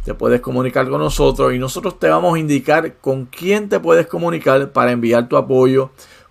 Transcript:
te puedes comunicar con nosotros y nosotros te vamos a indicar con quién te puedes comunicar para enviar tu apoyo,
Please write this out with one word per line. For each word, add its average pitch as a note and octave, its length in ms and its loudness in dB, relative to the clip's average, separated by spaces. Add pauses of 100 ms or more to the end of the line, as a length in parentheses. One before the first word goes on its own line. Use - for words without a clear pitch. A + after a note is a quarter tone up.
te - 100 -8
puedes A#2+ 280 0
comunicar B2+ 480 -2
con C#3+ 100 -2
nosotros C#3 540 0
y B2+ 40 -4
nosotros C3 400 -6
te D#3+ 120 0
vamos E3 260 2
a D#3+ 40 -2
indicar D3+ 600 -2
con C3+ 260 -4
quién G3+ 440 -4
te G3+ 100 0
puedes E3 280 2
comunicar D3+ 680 -2
para B2 180 2
enviar A#2 380 0
tu D3 80 0
apoyo, C3 540 2 (400)